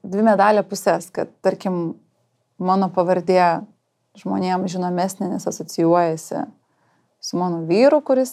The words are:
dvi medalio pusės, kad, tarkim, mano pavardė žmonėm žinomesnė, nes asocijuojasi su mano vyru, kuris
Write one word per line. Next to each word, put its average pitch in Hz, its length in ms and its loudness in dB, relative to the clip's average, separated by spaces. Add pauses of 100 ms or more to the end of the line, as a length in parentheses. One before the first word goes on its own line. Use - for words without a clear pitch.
dvi 196 200 -2
medalio 208 400 4
pusės, 180 480 -4
kad, - 180 -6 (120)
tarkim, 180 540 -2 (640)
mano 185 300 2
pavardė 180 760 2 (500)
žmonėm 190 520 -2
žinomesnė, 180 640 -4
nes 185 180 -6
asocijuojasi 165 1000 -2 (720)
su - 180 -8
mano 175 300 -4
vyru, 262 340 4
kuris 262 320 0